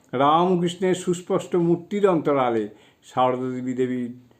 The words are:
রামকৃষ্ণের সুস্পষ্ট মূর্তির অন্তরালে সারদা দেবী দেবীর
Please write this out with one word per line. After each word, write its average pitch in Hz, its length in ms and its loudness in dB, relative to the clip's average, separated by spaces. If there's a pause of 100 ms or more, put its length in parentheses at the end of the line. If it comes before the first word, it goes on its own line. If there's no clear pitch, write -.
(120)
রামকৃষ্ণের 175 800 2
সুস্পষ্ট 180 600 -2
মূর্তির 175 520 0
অন্তরালে 135 600 0 (360)
সারদা 127 460 -2
দেবী 127 240 -6
দেবীর 123 380 -4 (280)